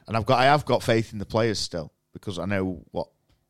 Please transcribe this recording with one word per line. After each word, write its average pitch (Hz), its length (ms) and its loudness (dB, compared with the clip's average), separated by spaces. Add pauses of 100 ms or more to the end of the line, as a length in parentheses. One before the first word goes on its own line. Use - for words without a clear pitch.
And 107 80 -4
I've 110 120 -2
got, 127 120 4
I 127 60 4
have 143 180 6
got 120 200 0
faith 113 280 2
in 110 60 -10
the 98 80 -8
players 110 320 0
still, 78 340 -6 (220)
because 92 240 -12
I 85 80 -6
know 95 460 -2
what - 160 -6 (420)